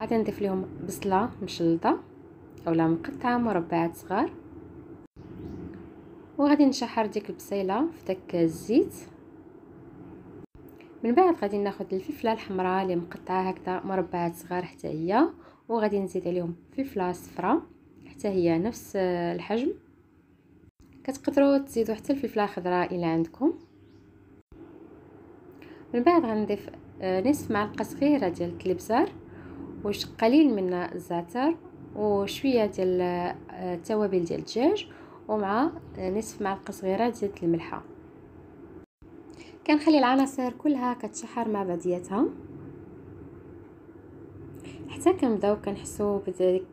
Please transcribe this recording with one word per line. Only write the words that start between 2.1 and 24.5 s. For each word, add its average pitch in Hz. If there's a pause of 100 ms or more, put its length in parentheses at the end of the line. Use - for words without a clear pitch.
اولا 165
مقطعه 175
مربعات 170
صغار، 226 (2000)
وغادي 285
نشحر 233
ديك 208
البصيله 202
في -
داك -
الزيت. 170 (2000)
من 233
بعد 339
غادي 202
ناخذ 196
الفلفله 190
الحمراء 185
اللي 185
مقطعه 180
هكذا 185
مربعات 175
صغار 180
حتى -
هي، 180 (400)
وغادي 214
نزيد 185
عليهم 175 (220)
فلفله 190
صفراء 185 (440)
حتى -
هي 170
نفس -
الحجم، 180 (1300)
كتقدروا 277
تزيدوا 226
حتى 220
الفلفله 226
خضراء 180
الى 175
عندكم. 165 (2500)